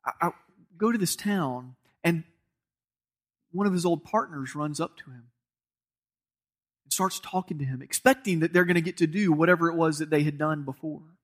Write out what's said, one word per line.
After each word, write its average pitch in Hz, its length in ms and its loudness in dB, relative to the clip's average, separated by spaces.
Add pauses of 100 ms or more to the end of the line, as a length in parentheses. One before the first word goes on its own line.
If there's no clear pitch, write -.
"I, 110 60 -4 (100)
I 170 100 0 (460)
go 214 140 2
to 233 60 0
this 185 180 0
town," 131 600 -4 (280)
and 165 200 0 (1300)
one 190 140 -2
of 196 80 2
his 175 120 0
old 170 180 2
partners 143 500 -4
runs 151 260 -6
up - 180 -6
to - 80 -20
him 123 180 -20 (1600)
and 135 100 -6
starts 185 260 -2
talking 185 380 -6
to 139 80 -4
him, 131 160 -6
expecting 208 600 2
that 165 120 0
they're 180 120 6
gonna 175 160 2
get 175 160 -6
to 165 100 4
do 185 240 2
whatever 170 380 4
it 165 60 -4
was 160 240 2
that 156 120 -4
they 147 120 4
had 147 140 -2
done 151 260 -2
before. 147 380 -10 (220)